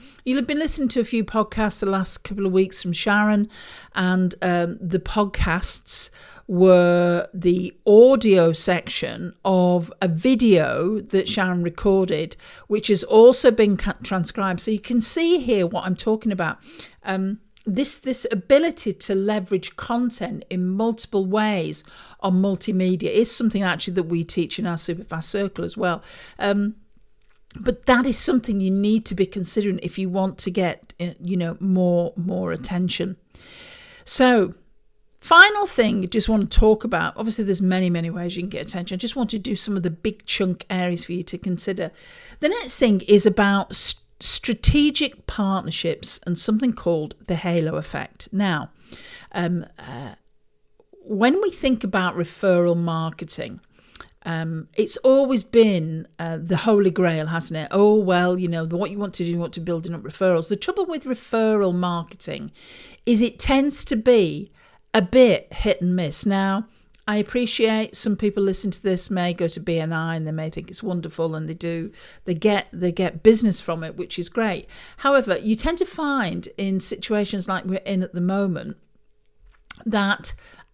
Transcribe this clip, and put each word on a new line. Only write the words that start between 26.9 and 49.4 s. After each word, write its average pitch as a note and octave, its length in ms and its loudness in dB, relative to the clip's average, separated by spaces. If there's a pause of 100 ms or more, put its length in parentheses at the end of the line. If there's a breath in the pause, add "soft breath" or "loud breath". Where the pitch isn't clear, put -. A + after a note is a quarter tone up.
but B3 280 -2
that B3+ 180 6
is C4 120 0
something A#3 440 0
you F#3+ 100 0
need G#3 360 2
to F#3 80 -6
be F#3+ 100 2
considering F#3+ 580 -4
if - 160 -8
you F#3+ 80 -2
want F#3+ 300 -2
to - 120 -4
get, F3+ 480 -4
uh, F3 100 -6 (140)
you F3 140 -4
know, E3+ 240 -4
more, F3+ 560 2
more F3+ 380 -4
attention. F3+ 640 -4 (880 loud breath)
So, A#3+ 480 4 (640)
final G4+ 460 8
thing A3 380 0
I - 20 -4
just G#3 240 -2
want A3 200 2
to - 100 4
talk A3 260 4
about, E3 320 -2
obviously A3 260 -4
there's G3 180 -2
many, F#3 280 2
many E3+ 200 -2
ways E3+ 280 -8
you F3 60 -8
can F#3+ 60 -8
get F3 160 -10
attention. F3+ 300 -8
I - 20 -6
just A3+ 200 -6
want A#3+ 140 -2
to A3+ 80 -6
do G3+ 180 -6
some G#3 180 -4
of F3+ 80 -4
the F3+ 60 -2
big - 360 -8
chunk F#3 440 -2
areas F3+ 340 -2
for - 80 -10
you F3 120 -6
to F3 140 -10
consider. F3+ 540 -6 (480 loud breath)
The D4+ 80 0
next G#4 320 -2
thing G#3 220 4
is G3+ 240 6
about G3+ 460 2
s-, - 240 0 (260)
strategic - 1080 0
partnerships F#3+ 1000 -4
and F3 140 -4
something A#3 320 0
called E3 440 -4 (120)
the F3+ 80 -2
halo E3 400 -2
effect. - 560 -10
Now, F#3 400 -2 (640 loud breath)
um, F3 320 -4 (120)